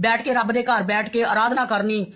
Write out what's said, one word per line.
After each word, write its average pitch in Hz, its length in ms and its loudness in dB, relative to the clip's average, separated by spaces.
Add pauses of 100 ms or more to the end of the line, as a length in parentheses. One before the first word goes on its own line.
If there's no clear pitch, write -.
ਬੈਠ 226 220 2
ਕੇ 262 120 0
ਰੱਬ 226 180 0
ਦੇ 240 100 0
ਘਰ 240 200 0
ਬੈਠ 208 260 -2
ਕੇ 233 160 0
ਆਰਾਧਨਾ 240 400 0
ਕਰਨੀ। 214 520 -2